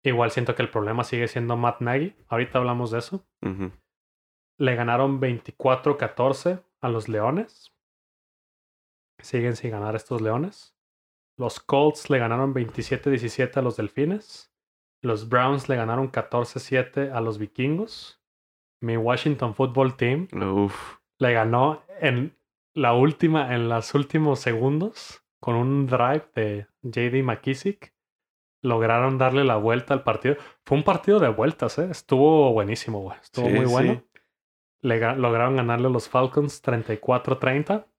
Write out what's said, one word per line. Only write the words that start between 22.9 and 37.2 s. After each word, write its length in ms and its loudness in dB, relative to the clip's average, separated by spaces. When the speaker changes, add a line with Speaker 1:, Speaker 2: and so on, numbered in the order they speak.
Speaker 1:
última, 600 2
en 140 0
los 260 -2
últimos 440 2
segundos 840 -2
con 160 -2
un 320 2
drive 380 0
de 320 -4
J 260 -4
D 140 0
McKissick. 680 -4
Lograron 560 2
darle 260 4
la 140 4
vuelta 360 0
al 100 -2
partido. 340 0
Fue 120 2
un 60 0
partido 360 4
de 100 4
vueltas, 480 -2
¿eh? 140 -2
Estuvo 600 4
buenísimo, 500 -2
güey. 200 -12
Estuvo 260 -4
Speaker 2:
Sí, 60 4
Speaker 1:
muy 140 4
Speaker 2:
sí. 40 4
Speaker 1:
bueno. 320 2
Le 180 2
ga-, 160 2
lograron 400 2
ganarle 320 0
a 40 2
los 180 -2
Falcons 520 0
treinta 320 -2
y 40 -4
cuatro 400 0